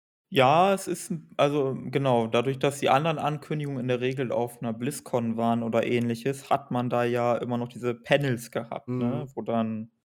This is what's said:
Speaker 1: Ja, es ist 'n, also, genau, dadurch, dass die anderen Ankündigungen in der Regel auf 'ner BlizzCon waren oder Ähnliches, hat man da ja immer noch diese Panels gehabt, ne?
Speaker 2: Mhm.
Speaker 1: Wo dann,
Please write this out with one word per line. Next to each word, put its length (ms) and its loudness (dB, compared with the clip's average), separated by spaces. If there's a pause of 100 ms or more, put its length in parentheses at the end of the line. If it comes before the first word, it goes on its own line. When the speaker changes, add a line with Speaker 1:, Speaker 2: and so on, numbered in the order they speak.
(320)
Speaker 1:
Ja, 420 6
es 140 -6
ist 240 -6
'n, 240 -10
also, 480 2
genau, 420 2
dadurch, 320 0
dass 220 0
die 100 2
anderen 280 4
Ankündigungen 640 -4
in 80 -4
der 120 0
Regel 320 -2
auf 280 -4
'ner 120 -4
BlizzCon 640 -4
waren 260 2
oder 240 0
Ähnliches, 640 -2
hat 220 0
man 180 -2
da 140 2
ja 320 2
immer 220 -4
noch 100 -4
diese 260 -4
Panels 560 0
gehabt, 480 -6
ne? 280 -2
Speaker 2:
Mhm. 80 -18
Speaker 1:
Wo 80 -8
dann, 500 -2 (140)